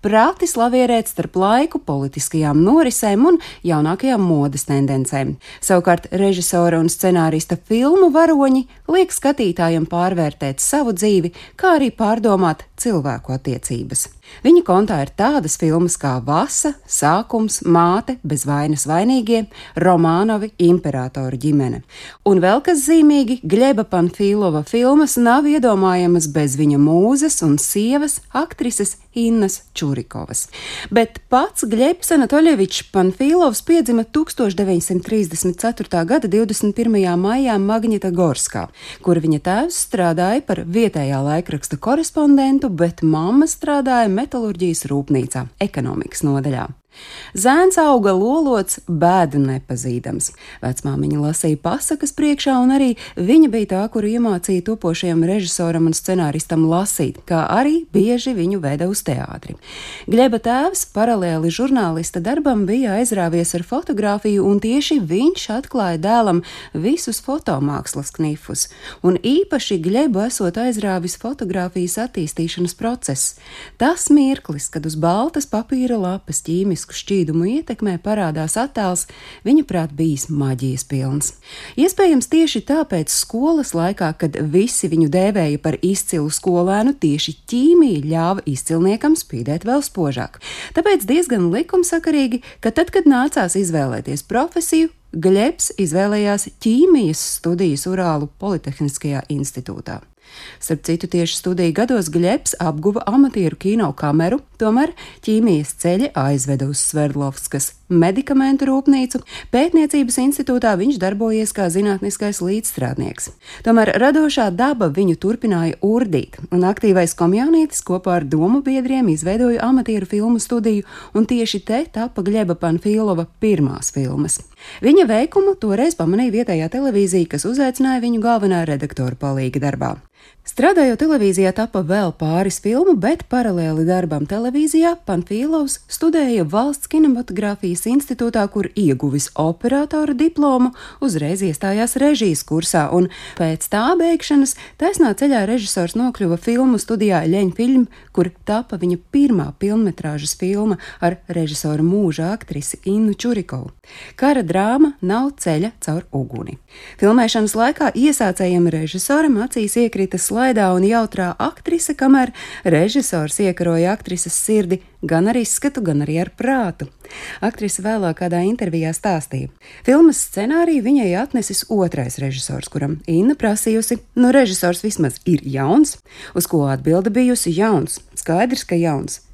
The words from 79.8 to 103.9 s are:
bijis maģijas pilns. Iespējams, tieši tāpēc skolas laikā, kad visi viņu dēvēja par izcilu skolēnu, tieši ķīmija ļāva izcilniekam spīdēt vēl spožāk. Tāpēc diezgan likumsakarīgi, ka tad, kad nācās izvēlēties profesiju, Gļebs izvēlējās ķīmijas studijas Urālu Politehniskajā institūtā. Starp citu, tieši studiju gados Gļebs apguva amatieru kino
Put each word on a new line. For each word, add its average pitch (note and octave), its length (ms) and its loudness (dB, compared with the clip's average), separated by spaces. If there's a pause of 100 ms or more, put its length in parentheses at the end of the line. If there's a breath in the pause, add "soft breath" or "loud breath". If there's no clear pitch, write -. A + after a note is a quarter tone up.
bijis D3+ 360 -2
maģijas C3+ 560 -4
pilns. C3+ 480 -4 (400 loud breath)
Iespējams, E4 560 2
tieši D#4 360 2
tāpēc C#4 480 -2
skolas C#4+ 600 -2
laikā, E3+ 400 -2
kad D3+ 260 -4
visi F3+ 480 0
viņu D#3+ 200 2
dēvēja F3 520 0
par - 200 -4
izcilu F3 500 -2
skolēnu, F#3+ 640 0
tieši D#3 460 -2
ķīmija B3+ 640 4
ļāva E3 420 0
izcilniekam F#3 720 0
spīdēt C#3+ 500 -6
vēl C#4 160 0
spožāk. C#3 560 -6 (300 loud breath)
Tāpēc E4+ 360 2
diezgan A#3+ 460 2
likumsakarīgi, D4+ 920 0 (140 loud breath)
ka - 160 -2
tad, E4+ 200 0
kad F#4 160 4
nācās B3 500 2
izvēlēties C#3+ 640 -2
profesiju, E4 720 0 (120)
Gļebs G3 720 0
izvēlējās G3+ 800 0
ķīmijas A#3+ 720 2
studijas E3+ 580 -2
Urālu E3+ 400 -2
Politehniskajā D3 1000 -6
institūtā. - 760 -10 (520 loud breath)
Starp - 280 -6
citu, E3 240 -2
tieši E3+ 300 -2
studiju F3+ 360 0
gados G#3 380 0
Gļebs F3 480 0
apguva E3 480 -2
amatieru G#3+ 500 2
kino G3+ 360 0